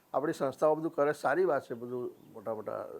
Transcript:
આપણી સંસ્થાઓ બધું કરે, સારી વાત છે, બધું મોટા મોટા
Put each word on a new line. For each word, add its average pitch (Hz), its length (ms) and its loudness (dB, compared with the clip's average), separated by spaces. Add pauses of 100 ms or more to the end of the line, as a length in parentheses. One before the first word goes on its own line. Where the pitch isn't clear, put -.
(140)
આપણી 143 180 2
સંસ્થાઓ 151 420 2
બધું 160 200 -4
કરે, 143 180 4
સારી 147 320 2
વાત 139 200 2
છે, 131 100 -8
બધું 120 580 -8
મોટા 113 220 -6
મોટા 107 340 -6 (120)